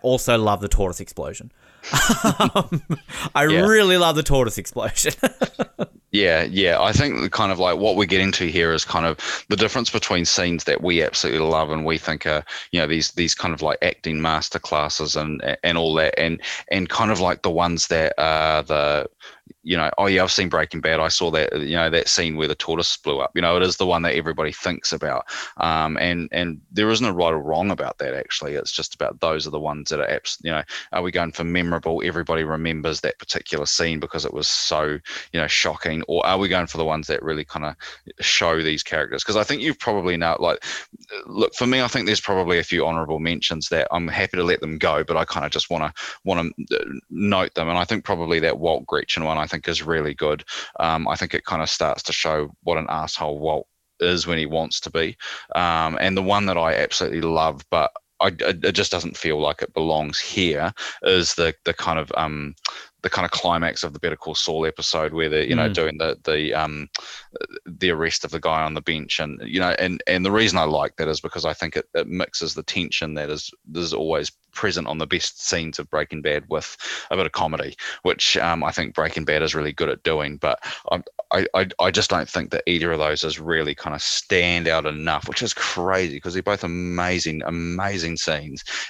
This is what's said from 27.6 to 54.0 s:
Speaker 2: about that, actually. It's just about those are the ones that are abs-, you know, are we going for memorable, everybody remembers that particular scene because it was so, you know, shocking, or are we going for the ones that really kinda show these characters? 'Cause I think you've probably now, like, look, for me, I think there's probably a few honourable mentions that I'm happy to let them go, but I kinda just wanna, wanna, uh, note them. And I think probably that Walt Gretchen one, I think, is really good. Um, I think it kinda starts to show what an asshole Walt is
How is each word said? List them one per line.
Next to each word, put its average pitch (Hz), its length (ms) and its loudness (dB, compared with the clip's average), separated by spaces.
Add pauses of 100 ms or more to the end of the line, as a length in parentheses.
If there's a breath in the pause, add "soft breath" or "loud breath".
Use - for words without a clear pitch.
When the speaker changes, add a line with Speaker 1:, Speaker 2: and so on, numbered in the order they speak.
Speaker 2:
about 71 260 -4
that, 65 160 -4
actually. 71 420 -6
It's - 160 -4
just - 240 -6
about - 240 -4
those 80 260 0
are 76 60 -6
the 76 80 -4
ones 76 300 -4
that 78 100 0
are 73 100 0
abs-, - 320 -4
you 82 100 -4
know, 76 120 -2 (300 loud breath)
are 90 80 0
we 90 100 -2
going 85 200 -2
for 82 120 -6
memorable, 85 600 0
everybody 82 400 -2
remembers 78 580 -2
that - 180 -4
particular 78 460 -4
scene 82 340 0
because 76 260 -6
it - 80 -4
was 76 140 -2
so, 76 520 0 (320 loud breath)
you 82 80 -2
know, 78 80 0
shocking, 80 600 0
or 85 180 2
are 95 120 4
we 98 100 0
going 90 200 0
for - 100 -6
the 80 80 0
ones 78 220 -2
that 76 160 -2
really 76 220 -4
kinda 76 300 -6 (440 loud breath)
show 82 420 2
these 78 220 0
characters? 69 400 -2
'Cause 107 140 0
I 107 60 4
think 131 180 -2
you've 147 180 -2
probably 92 380 0
now, 82 220 2
like, 82 240 2 (600 loud breath)
look, - 300 0
for 123 120 0
me, 131 140 2
I 123 60 2
think 113 180 -2
there's 104 160 2
probably 90 380 2
a 80 40 2
few 80 220 0
honourable 80 340 0
mentions 80 500 -2
that 80 220 2
I'm 85 160 0
happy 92 300 -2
to 90 60 2
let 87 180 2
them 78 160 -4
go, 80 260 2
but 82 140 0
I 80 80 2
kinda 73 240 -4
just 73 200 -4
wanna, 78 240 -2 (300 loud breath)
wanna, 85 260 0 (220)
uh, - 60 2 (320)
note 95 460 0
them. 82 140 0
And 87 80 0
I 87 80 2
think 110 180 -2
probably 85 360 0
that 78 200 2
Walt 80 260 2
Gretchen 80 400 -2
one, 78 120 0
I 76 80 0
think, 78 220 -6
is 82 140 0
really 78 320 0
good. 76 300 0 (360 loud breath)
Um, 80 280 2
I 78 80 0
think - 180 -2
it - 120 -2
kinda 80 220 -2
starts - 360 0
to 76 100 -6
show 78 380 0 (120)
what 85 140 0
an 80 120 -2
asshole 78 500 -4
Walt 76 280 -2 (320)
is 87 280 2